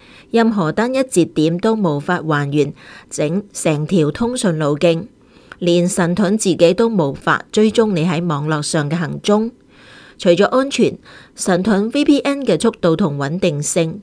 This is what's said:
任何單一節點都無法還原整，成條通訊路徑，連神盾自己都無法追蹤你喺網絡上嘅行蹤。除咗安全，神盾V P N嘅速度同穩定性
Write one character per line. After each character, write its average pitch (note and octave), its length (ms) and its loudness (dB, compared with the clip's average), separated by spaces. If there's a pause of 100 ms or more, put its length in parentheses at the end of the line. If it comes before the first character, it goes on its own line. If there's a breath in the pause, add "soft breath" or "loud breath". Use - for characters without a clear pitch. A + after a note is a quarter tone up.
(320 loud breath)
任 A3+ 200 2
何 F3+ 200 -2
單 A3 200 -2
一 C4 100 -2
節 F#3 320 0
點 D#3+ 260 0
都 A3 160 0
無 E3+ 240 -2
法 E3+ 200 -2
還 D3 320 -2
原 D3 220 0 (380 loud breath)
整， D#3+ 320 -2 (100)
成 D3+ 320 -2
條 D3+ 240 2
通 A#3 260 -4
訊 F#3 220 -2
路 D3+ 180 0
徑， E3 300 0 (540 loud breath)
連 F3 280 2
神 F3+ 280 -2
盾 G3+ 200 0
自 G3 200 0
己 E3+ 180 4
都 A3+ 140 2
無 E3+ 260 0
法 - 380 -2
追 G#3+ 200 4
蹤 A3 220 2
你 D#3 100 0
喺 E3+ 220 -2
網 D3+ 220 -2
絡 D#3 160 -2
上 D3 260 -2
嘅 D#3 60 -2
行 D3 260 -6
蹤。 A3 300 2 (680 loud breath)
除 G3 120 2
咗 F3 160 4
安 C4 220 0
全， G#3+ 280 0 (360 loud breath)
神 F#3 300 -2
盾 G#3 260 0
V C#4+ 140 0
P C#4+ 160 4
N C#4 260 -4
嘅 E3 160 2
速 A#3+ 100 2
度 - 220 0
同 D#3+ 240 -2
穩 C#3+ 220 -4
定 D3+ 240 -2
性 D#3+ 400 -2